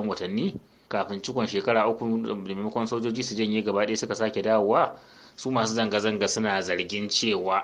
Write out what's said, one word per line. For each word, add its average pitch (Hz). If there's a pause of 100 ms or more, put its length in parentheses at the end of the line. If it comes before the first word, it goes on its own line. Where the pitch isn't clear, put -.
'yan 107
watanni, 101 (360)
kafin 98
cikon 120
shekara 107
uku, 117 (220)
maimakon 104
sojoji 117
su 120
janye 107
gaba 101
ɗaya 110
suka 110
sake 107
dawowa, 110 (380)
su -
masu 113
zanga-zanga 104
suna 104
zargin 92
cewa 98